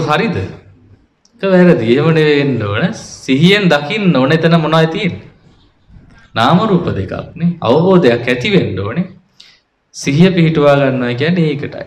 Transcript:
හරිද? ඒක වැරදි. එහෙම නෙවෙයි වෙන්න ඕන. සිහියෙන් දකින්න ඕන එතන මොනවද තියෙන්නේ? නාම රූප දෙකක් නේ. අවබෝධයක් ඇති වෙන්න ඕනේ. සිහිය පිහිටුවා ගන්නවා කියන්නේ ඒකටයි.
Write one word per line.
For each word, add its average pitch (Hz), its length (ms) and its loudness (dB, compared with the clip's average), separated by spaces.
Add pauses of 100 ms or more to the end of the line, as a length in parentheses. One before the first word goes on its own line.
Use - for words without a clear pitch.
හරිද? 165 360 -2 (1040)
ඒක - 20 -4
වැරදි. 180 440 4
එහෙම 143 240 2
නෙවෙයි 151 280 2
වෙන්න 127 240 -2
ඕන. 107 300 -4
සිහියෙන් 175 760 0
දකින්න 160 460 0
ඕන 131 160 2
එතන 160 260 2
මොනවද 160 320 2
තියෙන්නේ? 170 380 -6 (1000)
නාම 131 320 0
රූප 202 260 -2
දෙකක් 95 260 -6 (200)
නේ. 170 240 -4
අවබෝධයක් 135 720 2
ඇති 127 240 -4
වෙන්න 104 280 -2
ඕනේ. 120 280 -6 (880)
සිහිය 147 360 2
පිහිටුවා 151 460 2
ගන්නවා 127 360 -2
කියන්නේ 160 340 -2
ඒකටයි. - 400 -8